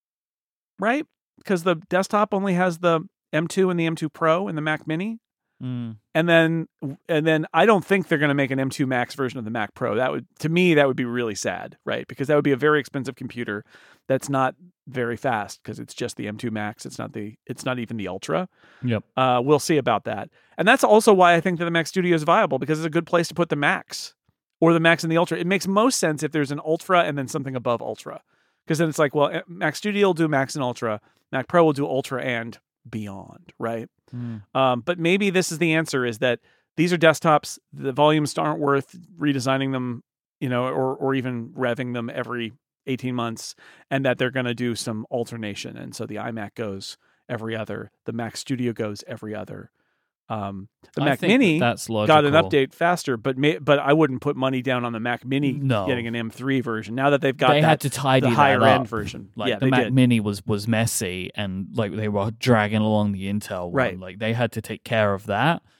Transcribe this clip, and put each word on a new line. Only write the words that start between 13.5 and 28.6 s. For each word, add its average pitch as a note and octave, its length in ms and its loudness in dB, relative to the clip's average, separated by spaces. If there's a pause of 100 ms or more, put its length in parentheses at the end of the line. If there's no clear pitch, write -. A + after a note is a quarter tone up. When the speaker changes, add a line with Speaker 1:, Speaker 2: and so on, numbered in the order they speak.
Speaker 1:
that's C3+ 220 0
not C3 260 0 (320)
very A#2+ 300 -2
fast A2 460 -4
'cause A2 160 -12
it's - 140 -14
just - 240 -8
the A2 100 -8
M G#2+ 100 -8
two A#2 140 -6
Max. G#2+ 340 -8
It's B2 140 -14
not A2+ 140 -10
the, G#2+ 220 -10 (100)
it's - 200 -12
not B2+ 140 -2
even A#2 180 -8
the F#2+ 120 -6
Ultra. D#3 400 -4 (340)
Speaker 2:
Yep. A#2 200 -2 (120)
Speaker 1:
Uh, B2+ 280 2
we'll C#3+ 160 4
see D#3 180 0
about B2 280 0
that. G#2 240 -8 (280)
And F3 100 2
that's C4 160 6
also A3 300 8
why F3 220 8
I E3 60 4
think F3 180 -2
that E3+ 60 0
the E3+ 60 -2
Mac E3 160 0
Studio F3 280 2
is D3+ 80 0
viable, E3 360 2
because D3+ 200 -2
it's E3 60 -6
a D#3+ 40 -2
good E3 180 -2
place E3+ 220 2
to - 40 -12
put E3 160 -2
the D#3+ 60 -2
Max - 580 -4 (480)
or E3 120 6
the E3 60 4
Max E3 240 4
and E3 80 -2
the E3 60 2
Ultra. E3 200 0
It E3+ 100 -4
makes F#3 200 0
most G#3+ 320 2
sense D3+ 240 0
if D3 80 -4
there's D3 200 -2
an D3 120 -6
Ultra E3+ 400 2
and D3 140 -2
then C3 100 -4
something C3+ 280 -6
above A#2+ 260 -2
Ultra. A#2+ 400 -12 (460)